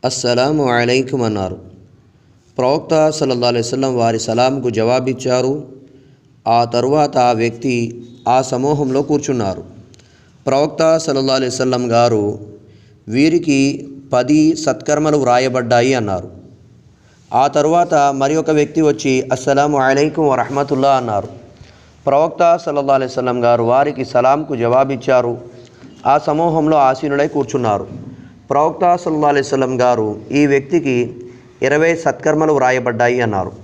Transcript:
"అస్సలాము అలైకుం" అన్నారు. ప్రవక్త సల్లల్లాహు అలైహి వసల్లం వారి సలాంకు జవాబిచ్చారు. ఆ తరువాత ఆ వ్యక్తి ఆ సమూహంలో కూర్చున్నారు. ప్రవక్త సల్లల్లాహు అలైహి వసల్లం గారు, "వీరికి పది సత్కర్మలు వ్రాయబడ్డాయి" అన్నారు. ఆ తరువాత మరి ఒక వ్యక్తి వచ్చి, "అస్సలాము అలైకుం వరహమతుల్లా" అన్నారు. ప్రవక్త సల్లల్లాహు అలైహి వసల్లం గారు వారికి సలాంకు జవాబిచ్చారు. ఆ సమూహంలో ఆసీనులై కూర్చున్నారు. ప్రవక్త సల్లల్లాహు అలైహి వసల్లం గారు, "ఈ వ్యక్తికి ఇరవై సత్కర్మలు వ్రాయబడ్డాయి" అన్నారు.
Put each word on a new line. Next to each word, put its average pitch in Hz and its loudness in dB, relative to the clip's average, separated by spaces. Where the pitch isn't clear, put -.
"అస్సలాము 131 0
అలైకుం" 123 0
అన్నారు. 98 -4
ప్రవక్త 156 2
సల్లల్లాహు 127 0
అలైహి 117 -2
వసల్లం 135 -2
వారి 113 0
సలాంకు 123 -2
జవాబిచ్చారు. 127 -2
ఆ 117 4
తరువాత 135 0
ఆ 123 4
వ్యక్తి 117 -4
ఆ 123 2
సమూహంలో 135 -2
కూర్చున్నారు. 131 -2
ప్రవక్త 151 2
సల్లల్లాహు 135 0
అలైహి 127 -2
వసల్లం 123 -2
గారు, 113 2
"వీరికి 139 0
పది 151 4
సత్కర్మలు 151 -2
వ్రాయబడ్డాయి" 123 2
అన్నారు. 98 -4
ఆ 127 4
తరువాత 156 0
మరి 143 2
ఒక 160 -2
వ్యక్తి 151 0
వచ్చి, 135 0
"అస్సలాము 143 0
అలైకుం 147 2
వరహమతుల్లా" 139 0
అన్నారు. 117 -2
ప్రవక్త 165 2
సల్లల్లాహు 143 0
అలైహి 131 0
వసల్లం 123 -2
గారు 120 4
వారికి 131 0
సలాంకు 135 0
జవాబిచ్చారు. 123 0
ఆ 135 4
సమూహంలో 156 0
ఆసీనులై 143 0
కూర్చున్నారు. 123 -2
ప్రవక్త 160 2
సల్లల్లాహు 156 -2
అలైహి 139 0
వసల్లం 131 -2
గారు, 110 0
"ఈ 143 2
వ్యక్తికి 139 0
ఇరవై 156 2
సత్కర్మలు 156 0
వ్రాయబడ్డాయి" 123 0
అన్నారు. 98 -2